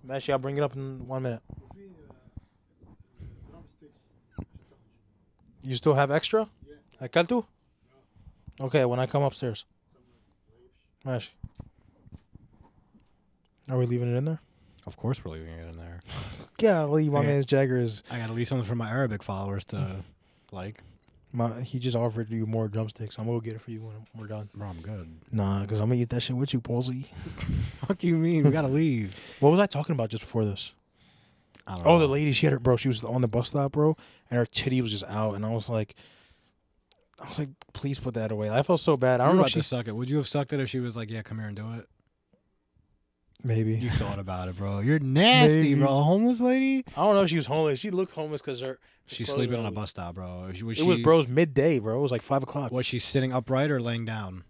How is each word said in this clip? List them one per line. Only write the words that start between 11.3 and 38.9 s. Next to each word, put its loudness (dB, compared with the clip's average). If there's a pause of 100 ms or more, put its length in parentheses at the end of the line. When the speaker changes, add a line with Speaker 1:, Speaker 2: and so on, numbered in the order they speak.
Speaker 1:
Are -2
we 2
leaving -2
it 0
in -2
there? -4 (460)
Speaker 2:
Of -16
course -4
we're -10
leaving -12
it -14
in -16
there. -16 (580)
Speaker 1:
Golly, 4
my 2
Speaker 2:
Okay. 4
Speaker 1:
man's 2
Jagger 2
is -2
Speaker 2:
I -6
gotta -6
leave -2
something -2
for -2
my -4
Arabic -2
followers -6
to -6 (280)
Speaker 1:
<laughs> -20
Speaker 2:
like. -12 (500)
Speaker 1:
My, -2
he -8
just -2
offered -2
you -2
more -2
drumsticks. -6
I'm -6
gonna -2
go -4
get -10
it -14
for -18
you -10
when -14 (240)
we're -14
done. -10
Speaker 2:
Bro, -10
I'm -12
good. -10 (240)
Speaker 1:
Nah, 0
'cause 0
I'm 2
gonna 2
eat -2
that -2
shit -4
with -2
you, 2
Palsy. -4 (400)
Speaker 2:
<laughs> -4
Fuck -4
you 4
mean? 4
We 10
gotta 2
leave. 0 (240)
Speaker 1:
What 8
was 6
I 4
talking -4
about -2
just -6
before 0
this? -4 (960)
Speaker 2:
I -8
don't -2
Speaker 1:
Oh, 10
the 6
Speaker 2:
know. 2
Speaker 1:
lady, 2
she 4
had 4
her, 0
bro, 4
she -2
was -2
on -2
the 2
bus 0
stop, -2
bro, 4 (360)
and 2
her 4
titty 0
was 0
just -4
out, -2
and -6
I -2
was -4
like, -2 (1300)
I -14
was -10
like, -4 (240)
"Please -6
put -6
that -2
away." -2
I 2
felt 4
so 4